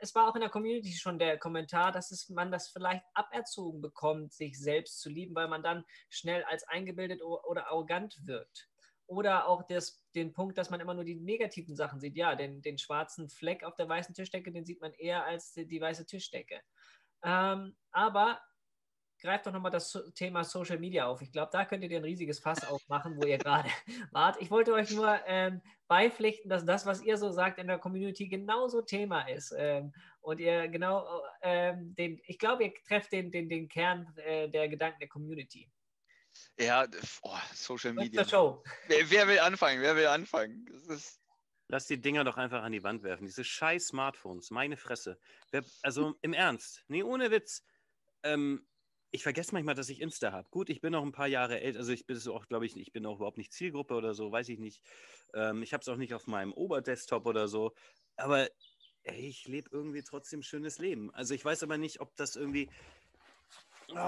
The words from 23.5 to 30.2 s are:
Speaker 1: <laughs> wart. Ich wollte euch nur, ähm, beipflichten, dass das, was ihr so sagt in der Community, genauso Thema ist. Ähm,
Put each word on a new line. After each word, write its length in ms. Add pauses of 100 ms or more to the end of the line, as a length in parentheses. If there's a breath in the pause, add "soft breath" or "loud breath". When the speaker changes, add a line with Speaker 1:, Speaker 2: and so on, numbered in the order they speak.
Speaker 1:
<laughs> 240
wart. 300
Ich 100
wollte 220
euch 180
nur, 360
ähm, 340 (260 soft breath)
beipflichten, 640
dass 160
das, 200
was 160
ihr 160
so 140
sagt 280
in 80
der 120
Community, 480
genauso 540
Thema 460
ist. 300
Ähm, 360 (280 soft breath)